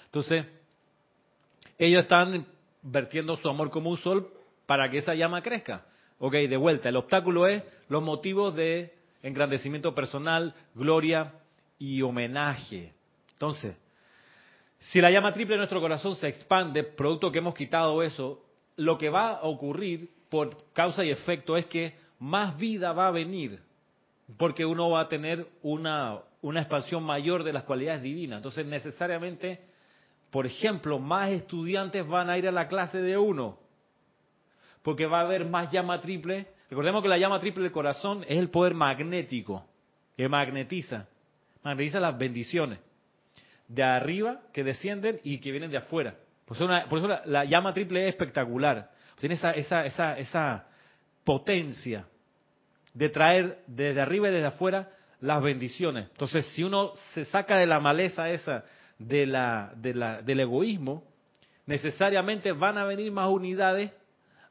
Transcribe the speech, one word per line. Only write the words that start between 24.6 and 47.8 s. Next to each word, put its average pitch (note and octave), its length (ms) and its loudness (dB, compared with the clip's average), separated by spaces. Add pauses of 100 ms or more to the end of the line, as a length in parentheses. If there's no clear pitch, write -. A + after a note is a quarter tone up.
uno E3 260 2
va D#3+ 120 4
a D#3+ 60 -6
tener D#3+ 380 -4 (160)
una, D3+ 580 -2 (220)
una D#3 180 -2
expansión D3+ 420 -2
mayor D#3 400 0
de D#3 100 -4
las C#3+ 120 -4
cualidades C3 380 -2
divinas. C3+ 360 -6
Entonces, C3+ 280 -8
necesariamente, E3+ 960 -6 (680)
por C3+ 160 0
ejemplo, D3+ 520 -2
más F3+ 320 0
estudiantes F3+ 760 -4
van F3 240 0
a F3+ 80 2
ir F#3 80 0
a F#3 60 2
la F3 160 0
clase F#3 300 -2
de F#3 200 0
uno, D3+ 400 0 (1200)
porque D#3 240 -2
va E3 140 2
a E3+ 40 2
haber F3+ 200 0
más E3+ 280 -2
llama F3+ 280 0
triple. F#3 460 -6 (240)
Recordemos F3 320 0
que G3+ 60 2
la F3+ 100 6
llama F#3+ 220 2
triple F#3 240 -4
del F3+ 80 -2
corazón E3 560 -2
es D3 100 2
el F3+ 120 2
poder F3 240 4
magnético, C3+ 920 -2 (500)
que C3 120 0
magnetiza, C3+ 800 -2 (560)
magnetiza D3 340 -2
las E3 180 2
bendiciones B2 640 -2 (880)
de B2 140 0
arriba D#3+ 580 2 (120)
que C#3 120 -4
descienden G3 580 -4
y C3 160 -4
que C#3 120 -10
vienen D3+ 200 -8
de C#3 60 -4
afuera. C3+ 400 -4 (300)
Por A2+ 100 -14
eso, D#3+ 80 0
una, F3 240 2
por D#3 100 0
eso F3+ 100 0
la, F#3+ 180 -2
la C#3+ 180 2
llama F3 280 4
triple F#3 360 0